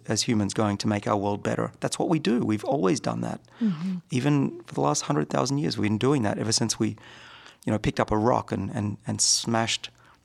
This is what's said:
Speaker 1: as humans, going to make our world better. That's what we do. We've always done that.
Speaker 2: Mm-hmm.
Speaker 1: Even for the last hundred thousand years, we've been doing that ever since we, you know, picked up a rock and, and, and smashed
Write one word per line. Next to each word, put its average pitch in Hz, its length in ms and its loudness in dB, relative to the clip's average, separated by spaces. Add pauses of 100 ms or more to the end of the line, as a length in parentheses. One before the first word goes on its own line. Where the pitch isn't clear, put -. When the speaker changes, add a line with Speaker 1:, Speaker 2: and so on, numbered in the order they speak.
Speaker 1:
as 110 160 0
humans, 104 320 0
going 104 220 2
to - 100 -2
make 104 200 0
our 107 80 4
world 101 280 -2
better. 113 280 -2 (100)
That's - 180 -4
what - 100 0
we 160 80 4
do. 208 260 0
We've 107 220 0
always 180 340 2
done 117 220 -4
that. - 180 -6 (220)
Speaker 2:
Mm-hmm. 185 360 -2 (120)
Speaker 1:
Even 139 560 0
for - 80 -16
the 139 80 -2
last 147 220 2
hundred 147 260 0
thousand 139 300 2
years, 156 180 -2
we've 104 120 2
been 107 100 2
doing 131 240 2
that 104 160 -2
ever 107 120 -2
since - 280 0
we, 107 180 0 (640)
you 113 80 0
know, 107 60 2
picked - 220 -2
up 110 120 2
a 107 60 2
rock 110 340 2
and, 98 200 -4
and, 104 340 -4
and 107 160 -2
smashed - 720 0 (340)